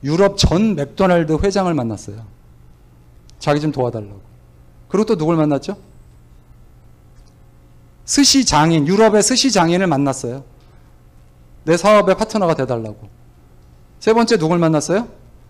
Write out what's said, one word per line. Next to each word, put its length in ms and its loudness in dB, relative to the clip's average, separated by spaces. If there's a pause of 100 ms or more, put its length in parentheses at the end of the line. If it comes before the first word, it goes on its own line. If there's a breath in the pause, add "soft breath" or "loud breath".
유럽 360 0
전 380 2
맥도날드 680 0
회장을 300 -2
만났어요. 520 -8 (1120)
자기 220 -2
좀 140 -4
도와달라고. 480 -8 (680)
그리고 180 -2
또 120 -2
누굴 180 -2
만났죠? 400 -2 (2250)
스시 400 2
장인, 420 2
유럽의 340 2
스시 300 0
장인을 360 0
만났어요. 580 -4 (1200 soft breath)
내 100 2
사업의 400 4
파트너가 400 0
돼달라고. 540 -6 (920)
세 140 0
번째 240 2
누굴 200 0
만났어요? 520 0 (400)